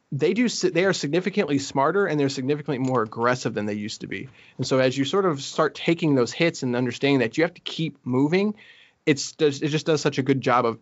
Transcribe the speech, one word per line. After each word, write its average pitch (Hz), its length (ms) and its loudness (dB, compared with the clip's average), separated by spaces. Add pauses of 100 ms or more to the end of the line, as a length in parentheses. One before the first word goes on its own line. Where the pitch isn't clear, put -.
(140)
they 156 200 2
do 240 120 2
si-, 185 220 -2
they 175 160 2
are 190 80 2
significantly 165 640 -2
smarter 156 460 0
and 151 160 -2
they're 139 80 2
significantly 143 500 -4
more 131 240 0
aggressive 117 520 -2
than 104 100 -2
they 104 80 -4
used 107 300 -8
to - 40 -12
be. 98 220 -10 (300)
And 127 80 -4
so 135 120 2
as 131 180 2
you 139 100 0
sort 190 180 0
of 151 160 0
start - 340 -2
taking 170 400 0
those 120 180 2
hits - 300 0
and 123 140 -2
understanding 127 440 2
that 117 180 0
you 160 60 4
have 175 100 -4
to - 80 -20
keep - 420 -6
moving, 156 500 0 (520)
it's 139 260 0
does, 143 300 0
it 151 60 0
just 151 180 -2
does 156 160 2
such 147 160 0
a 135 40 -2
good 135 200 2
job 123 240 4
of 113 160 -2